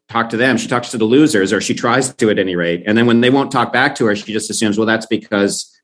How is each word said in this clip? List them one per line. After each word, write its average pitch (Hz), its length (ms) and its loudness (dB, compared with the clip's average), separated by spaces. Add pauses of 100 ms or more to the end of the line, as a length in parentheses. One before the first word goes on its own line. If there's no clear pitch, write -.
talk 113 220 -2
to 113 80 -4
them. 120 200 2
She - 100 -4
talks 123 240 -4
to 123 60 -8
the 107 80 0
losers, 110 480 4
or 98 80 0
she 117 120 -4
tries 127 420 -2
to 110 140 0
at 104 100 0
any 92 160 -2
rate. 85 300 -2
And 107 120 2
then 117 80 4
when 117 160 4
they 123 80 4
won't 131 220 0
talk 120 220 0
back 139 220 0
to 120 100 0
her, 104 100 2
she 104 160 -10
just 104 180 -6
assumes, 104 280 -2
"Well, 110 100 0
that's 113 180 0
because 101 640 -2 (140)